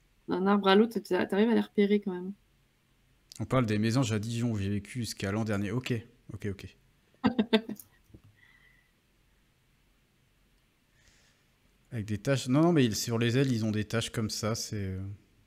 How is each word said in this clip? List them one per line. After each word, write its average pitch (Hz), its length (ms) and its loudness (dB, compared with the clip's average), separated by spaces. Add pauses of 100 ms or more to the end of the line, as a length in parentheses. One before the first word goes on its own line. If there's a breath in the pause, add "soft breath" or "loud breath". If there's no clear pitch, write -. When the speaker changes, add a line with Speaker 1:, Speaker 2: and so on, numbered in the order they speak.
(300)
Speaker 1:
d'un 180 180 0
arbre 202 220 4
à 190 60 8
l'autre, 226 240 6
t'a-, 180 260 0
t'arrives 202 240 2
à 220 60 4
les 214 60 4
repérer 208 380 2
quand 208 140 -6
même. 180 180 -8 (1080)
Speaker 2:
On 107 40 -4
parle 131 200 2
des 107 140 0
mésanges 113 340 2
à 107 60 0
Dijon, 117 320 -4
où 107 60 -2
j'ai 98 120 -2
vécu 101 300 -6
jusqu'à 101 320 -6
l'an 110 140 -2
dernier. 101 260 -2
Ok, 123 220 -4 (400)
ok, 107 180 -8
ok. - 260 -14 (460)
Speaker 1:
<laughs> 220 540 0 (4000 soft breath)
Speaker 2:
Avec 110 140 -6
des 104 120 -4
taches. 135 300 -2
Non, 131 140 4
non, 175 120 4
mais 127 180 4
sur 113 260 -2
les 117 200 2
ailes, 135 140 2
ils 113 140 0
ont 110 60 0
des 104 140 -2
taches 117 260 -4
comme 110 180 -4
ça. 110 260 -4
C'est, - 200 -8
euh, 95 260 -6 (460)